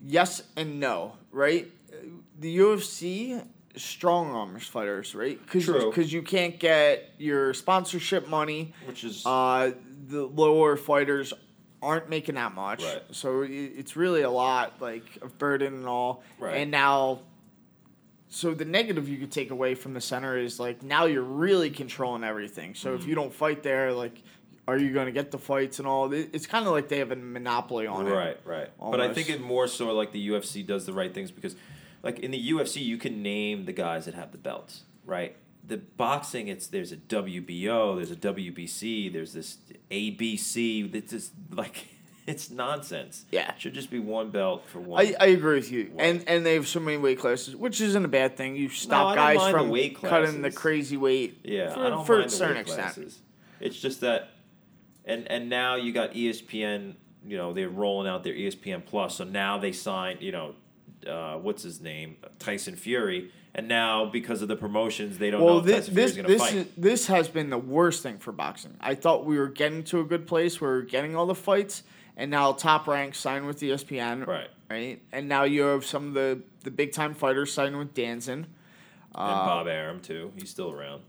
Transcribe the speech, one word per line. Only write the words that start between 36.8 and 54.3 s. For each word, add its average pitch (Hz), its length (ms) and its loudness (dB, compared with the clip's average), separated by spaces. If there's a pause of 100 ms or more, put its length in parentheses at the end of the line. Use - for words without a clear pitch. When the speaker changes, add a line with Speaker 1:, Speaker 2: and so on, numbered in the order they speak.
Speaker 2:
a 82 60 -14
W 95 440 -6
B 87 280 -6
O, 110 260 2
there's 87 160 -6
a 87 40 -10
W 95 360 -4
B 85 160 -12
C, 107 420 -6
there's 85 240 -8
this - 240 -12 (340)
A 104 200 -4
B 107 260 -2
C, 113 460 -2
this 104 300 -8
is, 107 180 -10 (200)
like, - 360 -8 (180)
<laughs> - 220 -20
it's 147 240 -10
nonsense. 127 800 -8
Speaker 1:
Yeah. - 220 -2
Speaker 2:
It - 80 -18
should - 120 -10
just - 180 -12
be 123 80 -6
one 110 300 -4
belt 95 380 -2
for 87 120 -14
one. 90 240 2
Speaker 1:
I, 208 160 4
I 196 80 10
agree 156 280 8
with 127 160 0
you. 113 220 -2
Speaker 2:
One. 151 120 2
Speaker 1:
And, 170 220 2
and 170 180 4
they 165 80 6
have 151 140 2
so 170 120 -2
many 156 180 -2
weight 135 220 4
classes, 123 360 -2
which 220 260 -2
isn't 202 240 4
a - 20 2
bad 131 300 2
thing. 135 180 -6
You 139 140 -2
stop - 200 -8
Speaker 2:
No, 143 180 6
I 196 80 2
don't 151 100 6
Speaker 1:
guys 151 120 8
Speaker 2:
mind 190 180 4
the 160 40 6
Speaker 1:
from 127 100 4
Speaker 2:
weight 135 260 0
Speaker 1:
cutting 156 480 4
the 139 60 0
Speaker 2:
classes. - 80 -6
Speaker 1:
crazy 147 400 0
weight 131 460 2
Speaker 2:
Yeah, 190 300 -4
Speaker 1:
for, - 120 -4
Speaker 2:
I 247 40 2
don't 240 160 -2
Speaker 1:
for 233 100 6
a 208 40 8
Speaker 2:
mind 196 120 2
the 214 40 -2
Speaker 1:
certain 165 200 2
Speaker 2:
weight 117 60 -4
Speaker 1:
extent. - 200 -6
Speaker 2:
classes. - 380 -8 (400)
It's - 200 -6
just 135 220 -4
that, - 280 0 (760)